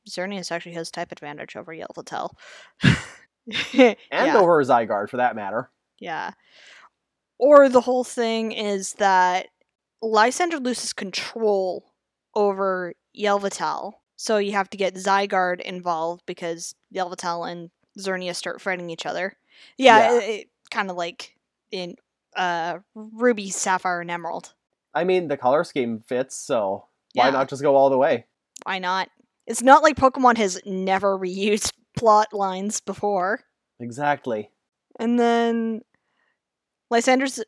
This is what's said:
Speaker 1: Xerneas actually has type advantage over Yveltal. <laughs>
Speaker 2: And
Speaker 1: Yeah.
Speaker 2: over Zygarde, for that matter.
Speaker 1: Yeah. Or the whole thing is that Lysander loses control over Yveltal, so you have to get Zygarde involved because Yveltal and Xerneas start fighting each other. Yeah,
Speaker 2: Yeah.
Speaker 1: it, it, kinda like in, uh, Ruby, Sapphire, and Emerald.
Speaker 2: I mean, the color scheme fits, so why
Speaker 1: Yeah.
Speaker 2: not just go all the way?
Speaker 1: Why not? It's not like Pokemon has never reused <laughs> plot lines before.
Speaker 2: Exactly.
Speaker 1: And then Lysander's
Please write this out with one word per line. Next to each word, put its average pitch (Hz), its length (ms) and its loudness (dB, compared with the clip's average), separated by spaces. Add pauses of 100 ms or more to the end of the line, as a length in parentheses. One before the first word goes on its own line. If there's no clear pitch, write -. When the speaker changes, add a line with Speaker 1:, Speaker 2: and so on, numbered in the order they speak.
Speaker 1:
Xerneas 190 440 -10
actually 170 220 -10
has 165 180 -10
type 170 200 -10
advantage 151 440 -16
over 165 180 -14
Yveltal. - 600 -12 (460)
<laughs> - 120 4 (760)
Speaker 2:
And 247 260 6 (140)
Speaker 1:
Yeah. 226 260 2
Speaker 2:
over 170 260 6
Zygarde, 113 460 0
for 127 80 -8
that 123 180 0
matter. 107 360 -6 (260)
Speaker 1:
Yeah. 156 340 -10 (1080)
Or 285 280 10
the 247 140 6
whole 254 220 -2
thing 226 480 -4
is 202 420 -4
that 185 540 2 (560)
Lysander 254 560 2
loses 247 340 -4
control 196 1000 -4 (440)
over 190 580 -2 (240)
Yveltal, 202 760 -2 (240)
so 220 200 -2
you 202 140 -2
have 196 180 -2
to 202 80 -14
get 190 180 -2
Zygarde 190 680 0
involved 175 680 -6
because 170 480 -10 (180)
Yveltal 175 560 -6
and 175 220 -12 (260)
Xerneas 185 380 -6
start - 260 -10
fighting 180 300 -6
each - 160 -12
other. 180 260 -6 (460)
Yeah, 247 180 8 (160)
Speaker 2:
Yeah. 240 60 2
Speaker 1:
it, 202 100 -6 (120)
it, - 60 -20 (220)
kinda 196 240 -6
like 175 420 -10 (360)
in, 180 240 -10 (400)
uh, 170 440 -2 (140)
Ruby, 220 560 -2
Sapphire, 185 520 -2
and 170 100 -8
Emerald. 170 420 -8 (400)
Speaker 2:
I 151 120 0
mean, 185 220 2
the 139 100 -2
color 135 260 2
scheme 117 440 -4
fits, 127 280 -4
so 101 500 -4 (280)
why 120 120 2
Speaker 1:
Yeah. 135 60 4
Speaker 2:
not 135 180 0
just 139 140 -10
go 143 120 4
all 139 140 6
the 135 80 2
way? 135 300 2 (360)
Speaker 1:
Why 190 140 -6
not? 185 320 -4 (380)
It's 233 160 -6
not 277 180 10
like 302 140 4
Pokemon 262 420 4
has 190 280 -2
never 190 520 -2
reused 190 560 -2 (100)
<laughs> - 140 -16
plot 214 340 4
lines 196 480 -4
before. 202 600 -4 (380)
Speaker 2:
Exactly. 120 720 -4 (480)
Speaker 1:
And 240 200 0
then 233 600 0 (1120)
Lysander's 254 560 2